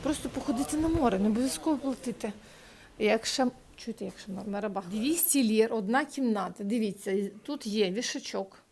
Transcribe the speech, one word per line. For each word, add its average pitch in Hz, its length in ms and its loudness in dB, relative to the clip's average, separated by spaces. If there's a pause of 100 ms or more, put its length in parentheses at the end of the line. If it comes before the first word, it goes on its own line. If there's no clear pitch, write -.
просто 277 260 -2
походити 277 480 -2
на 320 100 2
море, 269 320 4
не 202 80 4
обов'язково 254 500 0
платити. 240 560 -6 (680)
Якщо... 226 520 2 (240)
Чуєте, 220 300 -10
якщо 190 260 -12
на 190 120 -8
мерабах. 202 440 -4
Двісті 269 560 2
лір, 220 300 4
одна 226 320 2
кімната. 208 580 -2
Дивіться, 202 680 0 (140)
тут 294 240 -6
є 202 240 2
вішачок 208 800 -6